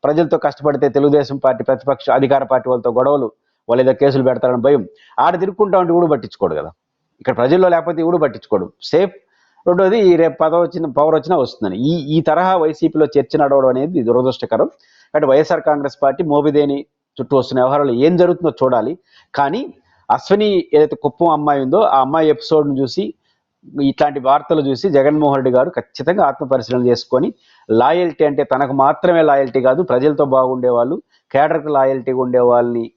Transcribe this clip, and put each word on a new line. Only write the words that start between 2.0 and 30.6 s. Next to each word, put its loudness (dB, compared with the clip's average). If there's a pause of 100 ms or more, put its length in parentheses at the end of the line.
అధికార 2
పార్టీ -2
వాళ్ళతో -2
గొడవలు, 0 (360)
వాళ్ళు 2
ఏదో 2
కేసులు 2
పెడతారని 0
భయం, 2 (340)
ఆడ 0
తిరుగుకుంటా 0
ఉంటే 0
కూడా 2
పట్టించుకోడు -4
కదా. -8 (500)
ఇక్కడ -4
ప్రజల్లో 2
లేకపోతే -2
కూడా 0
పట్టించుకోడు, -4 (100)
సేఫ్. 0 (540)
రెండోది, 2
ఈ 4
రేపు 2
పదవి 2
వచ్చిన, -4
పవర్ 0
వచ్చినా 0
వస్తుందని -4
ఈ, -2
ఈ 2
తరహా 0
వైసీపీలో -2 (120)
చర్చ -2
నడవడం 2
అనేది -2
దురదృష్టకరం. -2
కాబట్టి -6
వైఎస్ఆర్ 2
కాంగ్రెస్ -4
పార్టీ 0
మోపిదేని 0 (360)
చుట్టూ -2
వస్తున్న 0
వ్యవహారాలు 0
ఏం 0
జరుగుతుందో 0 (100)
చూడాలి. -2 (360)
కానీ -4 (360)
అశ్విని 0
ఏదైతే 4
కుప్పం -2
అమ్మాయి 0
ఉందో, 0
ఆ 2
అమ్మాయి 0
ఎపిసోడ్ను 0
చూసి, -4 (680)
ఇట్లాంటి -2
వార్తలు 0
చూసి -2
జగన్మోహన్ 2
రెడ్డి 0
గారు 2
ఖచ్చితంగా -4
ఆత్మపరిశీలన -2
చేసుకొని, 0 (380)
లాయల్టీ 0
అంటే 0
తనకు -2
మాత్రమే 2
లాయల్టీ 2
కాదు, 2
ప్రజలతో 0
బాగుండే 0